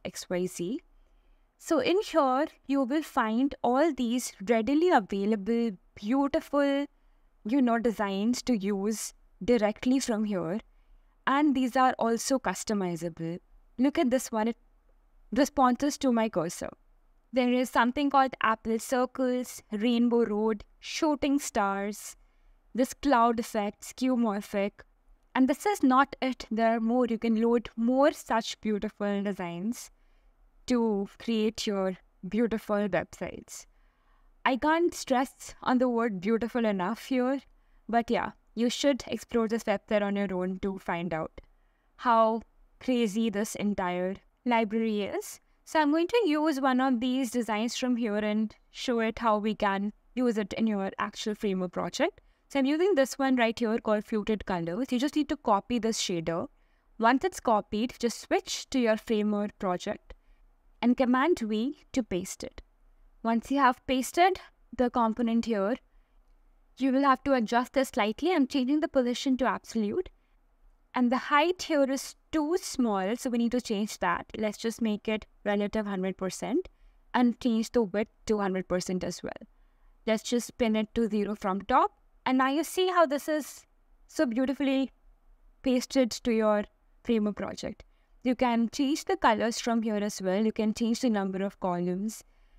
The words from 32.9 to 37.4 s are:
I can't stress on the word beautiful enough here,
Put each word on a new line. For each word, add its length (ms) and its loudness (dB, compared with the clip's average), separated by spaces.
I 120 2
can't 380 2
stress 680 -2
on 160 2
the 100 2
word 320 -2
beautiful 440 0
enough 420 -2
here, 340 0